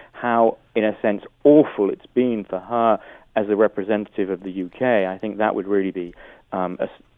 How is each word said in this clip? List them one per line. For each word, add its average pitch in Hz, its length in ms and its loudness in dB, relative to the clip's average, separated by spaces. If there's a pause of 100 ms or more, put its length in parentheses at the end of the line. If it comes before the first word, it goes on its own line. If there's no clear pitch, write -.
(120)
how, 117 460 0 (180)
in 110 80 0
a 107 180 -2
sense, 104 220 -2 (200)
awful 107 460 6
it's - 240 -8
been 120 300 0
for 92 160 -8
her 113 400 0 (360)
as 104 140 -2
a 107 60 2
representative 104 760 -2
of 92 140 -6
the 95 80 -10
U 92 180 -8
K. 113 380 -2
I 92 100 -8
think 104 200 -8
that 104 180 0
would 95 120 -6
really 98 240 -2
be, 87 220 -10 (380)
um, 90 280 -6
a - 40 -2
s-, - 60 -6 (280)